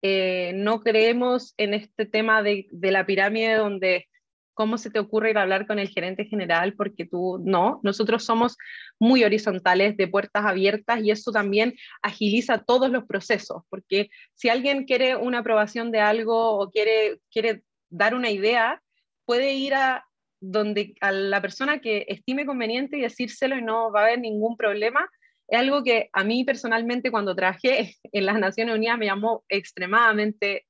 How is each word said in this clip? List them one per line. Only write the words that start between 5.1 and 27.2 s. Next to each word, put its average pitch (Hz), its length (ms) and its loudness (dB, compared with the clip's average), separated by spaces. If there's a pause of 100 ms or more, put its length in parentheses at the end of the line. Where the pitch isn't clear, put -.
ir 214 80 4
a 202 60 4
hablar 190 240 0
con 208 100 -2
el 196 100 -4
gerente 185 380 -6
general, 185 480 0
porque 208 320 -6
tú 185 380 -4
no. 190 400 2
Nosotros 220 420 0
somos 233 320 0 (420)
muy 240 240 6
horizontales, 202 720 2
de 185 100 0
puertas 202 380 -2
abiertas, 208 580 0
y 208 80 2
eso 214 200 -2
también 214 440 0 (260)
agiliza 214 560 0
todos 254 320 2
los 240 160 -2
procesos, 196 640 -4
porque 196 400 -2 (240)
si - 160 -2
alguien 269 360 0
quiere 254 300 2
una 240 240 -2
aprobación 226 520 0
de 220 80 2
algo 226 580 2
o 196 140 -2
quiere, 214 480 2 (120)
quiere 220 300 -2 (300)
dar 202 240 0
una 247 160 -2
idea, 226 500 0 (440)
puede 262 280 0
ir 269 220 -2
a 262 320 0 (320)
donde, 208 600 -2
a 196 100 0
la 196 280 0
persona 269 420 -4
que 214 260 -4
estime 262 400 -6
conveniente 262 500 -4
y 277 40 -4
decírselo 254 560 -4
y 254 40 -6
no 226 300 -2
va 208 80 2
a 208 60 4
haber 240 160 2
ningún 220 360 -4
problema. 226 500 0 (400)
Es 226 120 0
algo 269 240 0
que 233 280 2
a 196 120 0
mí 233 200 0
personalmente 240 680 -2
cuando 202 240 -2